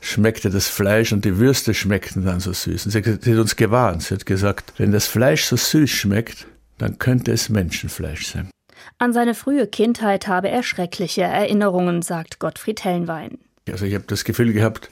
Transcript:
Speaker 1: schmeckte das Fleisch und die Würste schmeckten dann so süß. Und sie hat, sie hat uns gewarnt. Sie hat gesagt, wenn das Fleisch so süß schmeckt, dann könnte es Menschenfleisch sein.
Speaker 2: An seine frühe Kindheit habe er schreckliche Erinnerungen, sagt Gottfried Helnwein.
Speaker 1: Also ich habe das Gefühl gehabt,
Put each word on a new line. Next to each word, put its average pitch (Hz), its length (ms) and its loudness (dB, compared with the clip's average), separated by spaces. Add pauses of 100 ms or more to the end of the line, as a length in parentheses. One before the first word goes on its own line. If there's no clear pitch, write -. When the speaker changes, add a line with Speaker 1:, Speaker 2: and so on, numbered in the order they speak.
Speaker 1:
schmeckte 107 500 0
das 95 160 0
Fleisch 110 460 2
und 101 120 0
die 95 140 2
Würste 120 360 4
schmeckten 95 500 -2
dann 90 160 0
so 90 120 -4
süß. - 340 -4
Und 101 40 -2
sie 107 80 0
hat, 104 240 0
sie 120 100 2
hat 110 60 4
uns 107 160 2
gewarnt. 107 480 2
Sie - 120 -4
hat - 120 -6
gesagt, 98 520 0
wenn 101 120 4
das 104 160 2
Fleisch 143 380 2
so - 100 0
süß 147 340 4
schmeckt, - 600 -2 (300)
dann 110 200 -4
könnte 123 320 2
es 113 180 0
Menschenfleisch 85 760 -4
sein. 87 240 -8 (480)
Speaker 2:
An 247 140 0
seine 240 220 2
frühe 269 340 0
Kindheit 208 580 0
habe 185 220 0
er 247 160 0
schreckliche 180 580 -4
Erinnerungen, 180 800 2
sagt 165 380 -8
Gottfried - 420 -6
Helnwein. 175 560 -4 (320)
Speaker 1:
Also 95 140 -4
ich 98 100 0
habe 98 140 -4
das 101 160 -4
Gefühl 117 280 2
gehabt, 107 400 0